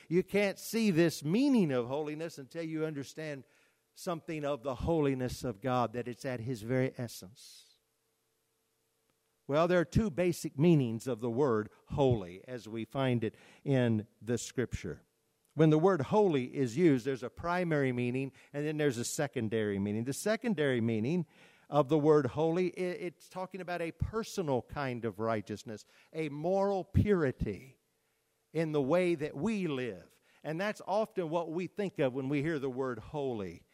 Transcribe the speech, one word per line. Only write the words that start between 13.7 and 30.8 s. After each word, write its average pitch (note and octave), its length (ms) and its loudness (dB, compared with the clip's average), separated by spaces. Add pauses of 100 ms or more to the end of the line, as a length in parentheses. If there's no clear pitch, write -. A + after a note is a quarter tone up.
the A#2 160 -2
Scripture. - 640 -6 (540)
When D#3 140 6
the D3+ 100 6
word F3 220 4
holy D#3+ 440 2
is B2+ 320 -2
used, C#3+ 280 4
there's C3 180 -4
a A#2 60 -8
primary E3+ 640 0
meaning B2 400 -2 (220)
and D3 120 -4
then D#3 120 -4
there's D3 200 2
a A#2+ 80 -4
secondary A2 720 -2
meaning. G#2 240 -2
The C3+ 100 -4
secondary D3+ 680 0
meaning A#2 440 0 (440)
of C#3+ 200 2
the D#3 80 4
word D3+ 300 6
holy, E3 400 0 (100)
i-, F3+ 40 -6
it's F3+ 460 -8
talking F#3 320 -12
about F3 220 -6
a E3 100 -6
personal E3+ 800 -2
kind B2+ 300 -4
of G#2 160 -4
righteousness, A2 640 -4 (280)
a D#3+ 160 -6
moral F#3 540 0
purity C#3+ 960 0 (760)
in D#3+ 180 -2
the D3 100 2
way F3 340 2
that C#3+ 200 -8
we F#3+ 320 -2
live. B2+ 360 -4 (400)
And D#3 160 -6
that's G3+ 280 -4